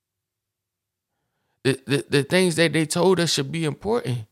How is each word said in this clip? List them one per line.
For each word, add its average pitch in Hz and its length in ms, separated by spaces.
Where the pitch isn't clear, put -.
The, 135 240
the, 139 220
the 139 160
things 175 320
that 165 160
they 160 120
told 175 360
us 160 120
should 135 200
be 165 120
important. 147 560